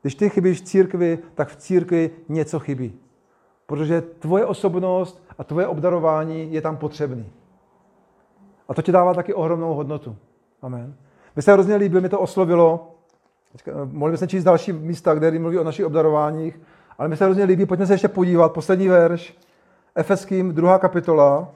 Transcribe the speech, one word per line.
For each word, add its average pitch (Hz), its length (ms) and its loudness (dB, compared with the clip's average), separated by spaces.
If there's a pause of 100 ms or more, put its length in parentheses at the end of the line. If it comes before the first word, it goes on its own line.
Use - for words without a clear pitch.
Když 135 120 -6
ty 208 140 0
chybíš 185 320 0
v - 40 -20
církvi, 175 540 0 (160)
tak 143 140 -4
v - 80 -20
církvi 175 540 0 (180)
něco 151 320 -4
chybí. 127 320 -8 (760)
Protože 156 340 -2
tvoje 170 460 -2
osobnost 185 760 -4 (160)
a 147 60 -14
tvoje 175 220 -2
obdarování 160 880 -2
je 156 80 -4
tam 156 160 -6
potřebný. 135 500 -8 (1400)
A 127 60 -8
to 156 80 -4
ti 175 100 0
dává 180 220 4
taky 180 200 -4
ohromnou 165 400 -4
hodnotu. 139 420 -10 (460)
Amen. 127 320 -14 (400)
Mně 147 80 -6
se 202 100 6
hrozně 196 240 4
líbí, 185 240 2
mě 180 80 -4
to 196 120 -2
oslovilo. 170 760 2 (580)
Teďka, - 180 -18
eh, 139 40 -12 (100)
mohli 147 280 -4
bychom 170 160 -4
číst 185 160 -4
další 170 280 4
místa, 160 420 -2
kde 160 240 2
mluví 170 200 -2
o 160 60 0
našich 165 220 -4
obdarováních, 156 720 0 (380)
ale 151 100 -4
mně 156 80 -4
se 196 80 2
hrozně 190 200 2
líbí, 185 220 2
pojďme 185 200 -2
se 196 80 4
ještě 190 140 0
podívat, 175 440 2
poslední 190 360 0
verš, 170 480 2 (580)
Efeským 185 600 -2
druhá 180 240 4
kapitola 165 760 2